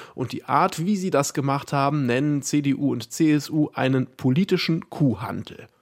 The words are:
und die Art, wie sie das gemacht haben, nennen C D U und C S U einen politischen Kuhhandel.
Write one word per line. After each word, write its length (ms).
und 180
die 120
Art, 400
wie 140
sie 100
das 240
gemacht 400
haben, 320
nennen 380
C 180
D 140
U 180
und 180
C 220
S 160
U 240
einen 340
politischen 840
Kuhhandel. 760